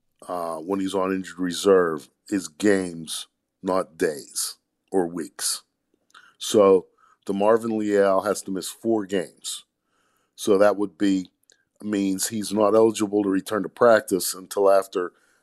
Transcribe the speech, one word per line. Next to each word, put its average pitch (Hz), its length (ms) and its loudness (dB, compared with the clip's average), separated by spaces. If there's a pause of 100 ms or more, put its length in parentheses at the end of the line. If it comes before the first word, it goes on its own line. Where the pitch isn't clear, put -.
(280)
uh, 85 280 -8
when 90 240 -6
he's 95 160 -4
on 95 180 0
injured 95 260 -10
reserve 87 720 2 (200)
is 95 180 -4
games, 87 800 -2 (340)
not 92 360 -4
days - 600 -6 (340)
or 90 160 0
weeks. - 560 -8 (760)
So 98 500 4 (380)
DeMarvin 110 520 0
Leal 101 440 2
has 98 220 -4
to 98 80 -10
miss 92 180 -8
four 113 360 -4
games. 92 600 -8 (680)
So 101 220 0
that 101 200 4
would 101 200 -6
be, 95 320 0 (520)
means 98 460 -4
he's 101 260 -6
not 104 220 2
eligible 107 480 2
to 98 60 -2
return 95 340 -2
to - 60 -8
practice 107 640 2
until 95 360 0
after 95 440 0 (300)